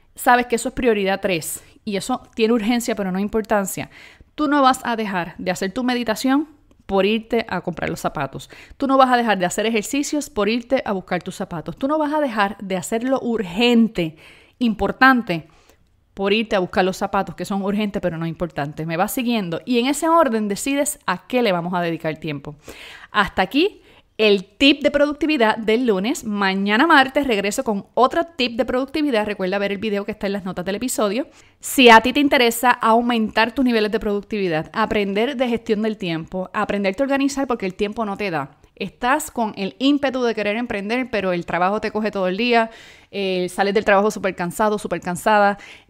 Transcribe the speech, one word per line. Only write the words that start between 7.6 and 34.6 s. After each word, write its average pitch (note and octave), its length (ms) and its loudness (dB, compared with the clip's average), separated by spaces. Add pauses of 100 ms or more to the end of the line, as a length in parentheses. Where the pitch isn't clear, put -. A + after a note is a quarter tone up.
comprar - 280 -6
los E3 80 -6
zapatos. D3 500 -6 (280)
Tú C#4 100 -4
no C4+ 100 2
vas C4 160 6
a B3 40 4
dejar A3+ 220 2
de F3+ 60 0
hacer G#3 220 -2
ejercicios C4+ 640 -2
por G3+ 180 0
irte A#3+ 360 0
a - 80 -2
buscar F3+ 280 -4
tus - 140 -10
zapatos. F3 420 -8
Tú C#4 120 -4
no D#4 100 0
vas D4 160 0
a D#4 60 0
dejar G#3+ 380 0
de F#3+ 180 -6
hacer A3 260 -4
lo C4 180 0
urgente, A3 960 2 (440)
importante, A#3 880 2 (680)
por G3 180 0
irte A3 220 0
a G3 60 4
buscar F#3 240 0
los F#3 120 -2
zapatos G3 380 -4
que F3+ 100 -8
son G3 180 -4
urgentes G3+ 380 -2
pero E3+ 180 -4
no E3 60 -4
importantes. D#3 640 -6
Me E3 100 -4
vas G3+ 140 0
siguiendo A3+ 540 -2
y A#3+ 160 2
en A#3+ 60 2
ese D4+ 220 0
orden C4 380 4
decides C#4 600 -2
a F3+ 200 -4
qué B3 160 0
le G#3+ 80 2
vamos F3 240 -2
a F3 60 0
dedicar D#3+ 380 -4
tiempo. D3 360 -8 (560)
Hasta G3 320 0
aquí D#4 400 0 (360)
el G#3 260 4
tip C#4 380 4
de C#4+ 80 2
productividad C#4+ 680 0
del A3 260 0
lunes. A3 400 -2
Mañana G3+ 600 0
martes C#4 400 4
regreso G3+ 380 -2
con G3+ 280 -4
otro E4+ 320 2
tip B3 320 -4
de B3+ 80 0
productividad. B3+ 600 -2
Recuerda G3 320 -4
ver G3+ 140 -2
el G3 60 -6
video G3+ 280 -4
que A3 60 -6
está G#3 140 -8
en G3+ 60 -2
las G3 140 -6
notas F3+ 180 -6
del G3 120 -4
episodio. A#3 500 -2 (340)
Si B3 300 6
a A3+ 100 12
ti B3 140 0
te D4 60 2
interesa C4 500 2
aumentar A3+ 840 2
tus C4+ 140 0
niveles G#3+ 260 2
de F#3 80 -2
productividad, G3+ 720 -2